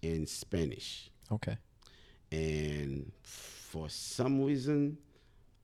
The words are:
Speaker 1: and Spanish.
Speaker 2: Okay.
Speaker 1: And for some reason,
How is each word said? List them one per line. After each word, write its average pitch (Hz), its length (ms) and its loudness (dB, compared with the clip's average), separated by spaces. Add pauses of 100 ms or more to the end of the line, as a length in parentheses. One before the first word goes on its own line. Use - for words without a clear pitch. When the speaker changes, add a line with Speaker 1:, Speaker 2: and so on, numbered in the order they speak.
Speaker 1:
and 80 240 0
Spanish. - 800 -2 (220)
Speaker 2:
Okay. 107 260 0 (720)
Speaker 1:
And 76 800 0 (120)
for - 680 -10
some 135 540 2
reason, 143 540 4 (680)